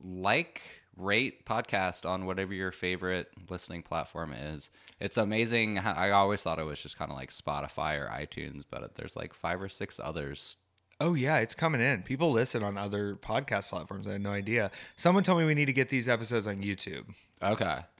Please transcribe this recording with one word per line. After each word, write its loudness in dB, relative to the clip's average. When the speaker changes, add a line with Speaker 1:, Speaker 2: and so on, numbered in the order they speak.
Speaker 1:
like, 0
rate, 0
podcast 0
on -2
whatever -2
your -2
favorite -2
listening -8
platform -6
is. -10
It's -2
amazing 2
how, 0
I 2
always 4
thought -2
it -2
was -6
just -10
kinda -6
like -10
Spotify -4
or -6
iTunes, -8
but -12
there's, -10
like, -8
five -4
or -8
six -8
others. -6
Speaker 2:
Oh, 2
yeah, 2
it's 2
coming 2
in. 2
People 2
listen 2
on -2
other -2
podcast -2
platforms. -6
I -4
had -4
no -2
idea. 2
Someone 6
told 6
me 6
we 6
need 4
to 2
get 4
these 2
episodes 2
on -2
YouTube. -4
Speaker 1:
Okay. 2